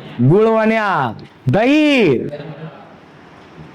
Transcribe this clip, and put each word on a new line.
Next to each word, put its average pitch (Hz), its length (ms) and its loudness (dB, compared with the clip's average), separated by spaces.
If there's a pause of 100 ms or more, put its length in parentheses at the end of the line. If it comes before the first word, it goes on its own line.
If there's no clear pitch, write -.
(300)
गुळवण्या. 214 800 0 (340)
दही, 233 720 2 (1600)